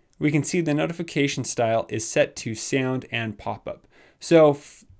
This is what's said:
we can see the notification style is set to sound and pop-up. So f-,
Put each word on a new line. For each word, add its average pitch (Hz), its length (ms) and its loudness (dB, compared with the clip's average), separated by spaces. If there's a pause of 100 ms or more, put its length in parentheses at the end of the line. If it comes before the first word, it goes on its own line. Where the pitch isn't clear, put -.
(180)
we 151 140 0
can 147 120 2
see 175 180 0
the 160 120 0
notification 151 680 -2
style 113 460 0
is 110 200 -6
set - 280 0
to 113 180 -8
sound 131 560 -2
and 113 260 -6
pop-up. - 500 -10 (320)
So 156 320 8
f-, - 320 -10 (160)